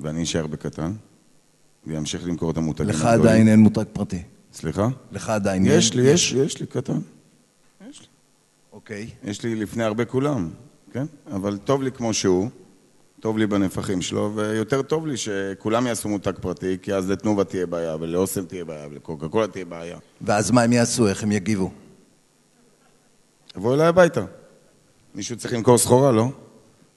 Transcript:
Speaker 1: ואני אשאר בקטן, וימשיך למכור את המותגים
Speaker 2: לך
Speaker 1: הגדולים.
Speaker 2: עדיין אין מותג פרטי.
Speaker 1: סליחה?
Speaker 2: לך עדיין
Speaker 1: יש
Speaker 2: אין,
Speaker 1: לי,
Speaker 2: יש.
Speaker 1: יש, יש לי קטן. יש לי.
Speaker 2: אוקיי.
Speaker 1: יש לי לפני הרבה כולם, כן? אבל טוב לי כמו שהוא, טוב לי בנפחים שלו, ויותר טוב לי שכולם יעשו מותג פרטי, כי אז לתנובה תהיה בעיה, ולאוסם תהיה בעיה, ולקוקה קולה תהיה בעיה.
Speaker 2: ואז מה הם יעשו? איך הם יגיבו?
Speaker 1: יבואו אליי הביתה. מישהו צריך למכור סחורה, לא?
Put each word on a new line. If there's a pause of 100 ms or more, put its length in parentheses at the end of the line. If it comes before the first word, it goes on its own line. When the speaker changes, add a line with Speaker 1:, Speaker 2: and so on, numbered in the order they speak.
Speaker 1:
ואני
אשאר
בקטן, (920)
וימשיך
למכור
את
המותגים
Speaker 2:
לך
Speaker 1:
הגדולים.
Speaker 2:
עדיין
אין
מותג
פרטי. (300)
Speaker 1:
סליחה? (240)
Speaker 2:
לך
עדיין
Speaker 1:
יש
Speaker 2:
אין,
Speaker 1:
לי,
Speaker 2:
יש.
Speaker 1:
יש,
יש
לי
קטן. (920)
יש
לי. (680)
Speaker 2:
אוקיי. (140)
Speaker 1:
יש
לי
לפני
הרבה
כולם, (420)
כן? (260)
אבל
טוב
לי
כמו
שהוא, (760)
טוב
לי
בנפחים
שלו,
ויותר
טוב
לי
שכולם
יעשו
מותג
פרטי,
כי
אז
לתנובה
תהיה
בעיה,
ולאוסם
תהיה
בעיה,
ולקוקה
קולה
תהיה
בעיה. (220)
Speaker 2:
ואז
מה
הם
יעשו?
איך
הם
יגיבו? (1900)
Speaker 1:
יבואו
אליי
הביתה. (880)
מישהו
צריך
למכור
סחורה,
לא? (680)